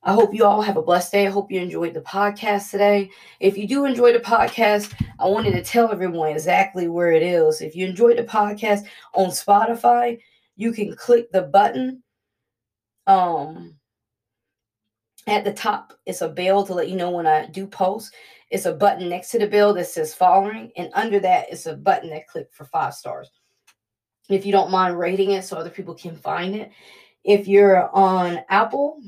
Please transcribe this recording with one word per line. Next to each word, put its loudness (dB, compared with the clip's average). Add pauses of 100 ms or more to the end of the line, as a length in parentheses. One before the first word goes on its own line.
I 0
hope 4
you 2
all 4
have -2
a -2
blessed 0
day. 2
I -2
hope -4
you -4
enjoyed -6
the -10
podcast -4
today. 2 (300)
If 2
you -8
do 0
enjoy 4
the 2
podcast, 0 (260)
I -2
wanted 0
to -4
tell 2
everyone -4
exactly -2
where 0
it 4
is. 2
If -12
you -6
enjoyed 2
the -4
podcast -2 (280)
on 2
Spotify, 0 (360)
you -4
can -6
click 0
the 0
button, 0 (1000)
um, 0 (1500)
at -2
the -4
top. -6 (120)
It's -8
a -4
bell 0
to -10
let -4
you -8
know -4
when -2
I 2
do -12
post. -4 (360)
It's -6
a -2
button 0
next -10
to 0
the 0
bell 4
that -4
says -6
following, 2
and -10
under 0
that, 0
it's -14
a -8
button -2
that -14
click -12
for -20
five -6
stars. -14 (1000)
If 0
you -2
don't 2
mind 0
rating 0
it -2
so -12
other -10
people -14
can -16
find -8
it. -12 (540)
If 4
you're 6
on 2
Apple 0